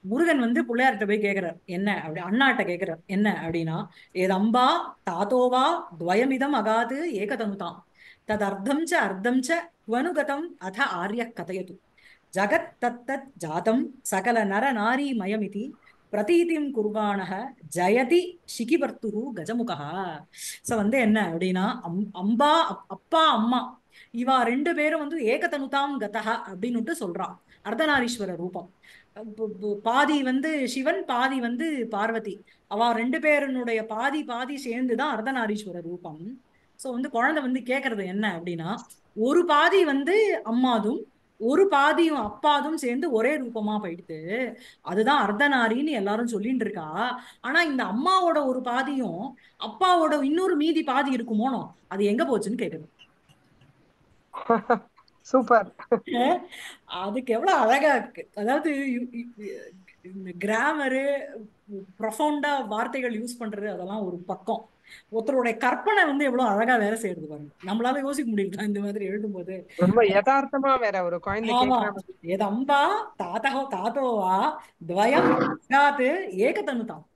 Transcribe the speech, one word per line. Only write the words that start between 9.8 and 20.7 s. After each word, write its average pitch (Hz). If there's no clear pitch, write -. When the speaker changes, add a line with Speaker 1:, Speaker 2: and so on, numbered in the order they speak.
Speaker 1:
க்வனுகதம் 285
அத 190
ஆர்ய 214
கதயது. 185
ஜகத் 294
தத்தத் 247
ஜாதம் 220
சகல 220
நர 214
நாரி 254
மயமிதி 208
பிரதீதிம் 311
குர்வாணஹ 208
ஜயதி 254
சிகிவர்த்துஹு 226
கஜமுகஹ." 175
So -